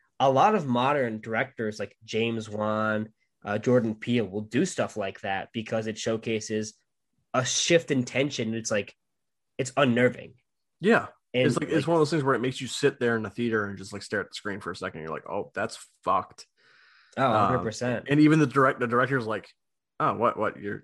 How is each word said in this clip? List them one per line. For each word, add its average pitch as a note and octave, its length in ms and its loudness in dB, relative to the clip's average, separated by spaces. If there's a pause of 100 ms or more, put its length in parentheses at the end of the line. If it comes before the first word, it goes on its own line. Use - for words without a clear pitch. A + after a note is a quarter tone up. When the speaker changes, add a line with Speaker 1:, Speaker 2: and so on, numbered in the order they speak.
(180)
Speaker 1:
a C#3 120 4
lot D#3+ 240 6
of E3+ 120 -2
modern B2 540 0
directors, A2 580 -4
like G2+ 260 -10
James A2+ 440 -2
Wan, G#2+ 600 -2 (360)
uh, G#2 140 -2
Jordan A2+ 360 2
Peele, A#2+ 320 -2
will G2 160 -6
do A#2+ 240 -2
stuff A2+ 300 -6
like G2 240 -6
that G2 320 -6
because A2+ 340 -4
it A2 120 -6
showcases A2 760 -4 (580)
a B2+ 120 0
shift - 460 2
in C3+ 140 2
tension. B2+ 500 -2
It's A2+ 160 -8
like, G#2 240 -4 (640)
it's C3 180 -4
unnerving. B2 580 2 (460)
Speaker 2:
Yeah. G#3 260 4 (260)
Speaker 1:
And, B2+ 140 2
Speaker 2:
It's B2 120 2
like, D#3 100 -2
it's D#3+ 80 0
Speaker 1:
like C#3+ 100 0
Speaker 2:
one E3 100 2
of D#3+ 40 6
those D3 100 4
things D#3 140 0
where C3+ 100 4
it A2 60 0
makes B2+ 200 -4
you C3 60 -6
sit C#3 340 0
there A#2 160 2
in A2 60 -2
the G#2 80 -8
theater A2 340 0
and G2+ 140 -8
just, F#2+ 160 -14
like, G2+ 80 -10
stare G#2 180 -4
at F2 80 -6
the - 60 -16
screen G2+ 260 -8
for F2 120 -8
a - 40 -12
second. F#2 240 -8
You're D#2 100 -8
like, - 200 -8
"Oh, G2 240 -6
that's G#2+ 240 -4 (260)
fucked." F#2 420 -2 (720)
Speaker 1:
Oh, B2+ 80 2
Speaker 2:
Um, A2 240 4
Speaker 1:
hundred - 160 0
percent. A2+ 440 -4
Speaker 2:
and D3 120 4
even D3+ 200 6
the D3 80 4
direct-, C3+ 320 2
the B2 80 0
director's B2 380 0
like, A2 220 -6 (520)
"Oh, C#3 140 0
what, A2 220 0
what? G#2 240 -2
You're, G#2 240 -8